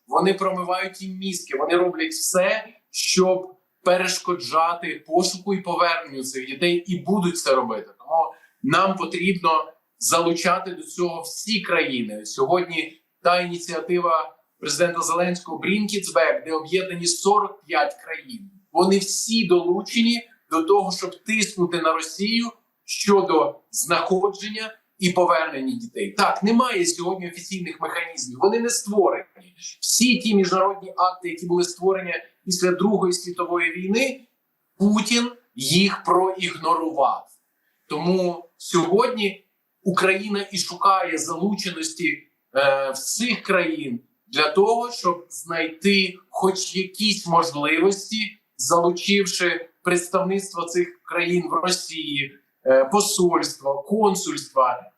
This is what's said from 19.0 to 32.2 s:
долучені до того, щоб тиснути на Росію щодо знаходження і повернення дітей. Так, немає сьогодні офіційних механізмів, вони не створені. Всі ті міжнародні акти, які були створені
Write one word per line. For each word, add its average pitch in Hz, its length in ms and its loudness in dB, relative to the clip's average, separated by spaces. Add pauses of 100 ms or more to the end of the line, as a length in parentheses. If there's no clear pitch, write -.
долучені 202 840 2 (220)
до 160 120 0
того, 185 300 4
щоб - 320 -8
тиснути 180 560 0
на 160 120 2
Росію 226 580 -2 (340)
щодо - 760 2 (100)
знаходження 196 1040 -2 (240)
і 180 120 2
повернення 160 640 2
дітей. 196 360 -8
Так, 185 300 0
немає 202 440 2
сьогодні 175 420 -4
офіційних 175 520 -10
механізмів, 160 600 -8
вони 220 200 4
не 233 100 -2
створені. 190 840 -2 (260)
Всі 240 380 2
ті 220 160 0
міжнародні 190 640 2
акти, 180 320 0
які 170 180 -8
були 175 180 2
створені 180 500 -2 (300)